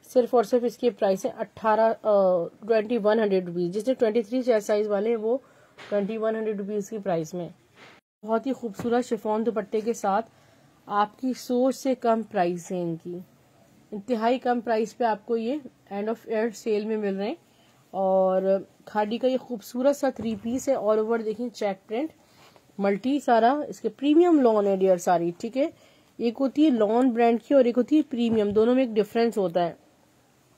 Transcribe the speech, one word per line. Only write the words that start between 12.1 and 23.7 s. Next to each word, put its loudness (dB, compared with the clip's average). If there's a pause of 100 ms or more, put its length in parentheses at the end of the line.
price -4
है -4
इनकी, -8 (680)
इंतहाई -2
कम -2
price -2
पे -4
आपको -2
ये -4 (320)
end -6
of -8
year -2
sale -4
में -4
मिल -4
रहे -4
हैं। -6 (580)
और 2 (220)
खादी -2
का 0
ये 0
खूबसूरत -2
सा -2
three -6
piece -6
है, 2
all 2
over 0
देखें, -6
check -6
print, -4 (680)
multi 0
सारा, 2
इसके -8